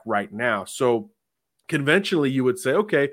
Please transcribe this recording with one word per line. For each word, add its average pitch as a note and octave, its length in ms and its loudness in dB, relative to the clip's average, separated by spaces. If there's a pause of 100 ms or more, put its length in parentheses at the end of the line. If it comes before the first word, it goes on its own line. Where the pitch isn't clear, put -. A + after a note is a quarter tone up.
right G#2 260 -2
now. G#2+ 320 -2
So A#2 480 -2 (640)
conventionally D3+ 520 2
you C3 140 0
would B2+ 160 2
say, C3+ 140 0
"Okay, E3 400 2